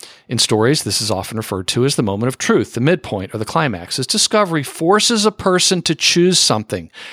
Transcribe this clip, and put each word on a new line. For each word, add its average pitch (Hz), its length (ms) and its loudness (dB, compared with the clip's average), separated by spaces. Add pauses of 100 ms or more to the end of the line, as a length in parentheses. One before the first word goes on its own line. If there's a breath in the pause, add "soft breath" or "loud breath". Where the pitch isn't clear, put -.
(300 loud breath)
In 123 80 -2
stories, 117 460 2
this - 180 -2
is 107 100 -4
often 95 260 -6
referred 95 320 -6
to 123 160 2
as 139 100 0
the 120 80 0
moment 104 260 -2
of - 80 -6
truth, 175 360 0
the 113 80 -4
midpoint 117 520 -2
or 110 40 -6
the 107 80 -4
climax. 110 540 -4
As 131 80 -4
discovery 196 560 0
forces 202 640 2
a 214 60 2
person 180 520 2
to 160 120 0
choose 175 440 4
something. 104 500 0 (240 loud breath)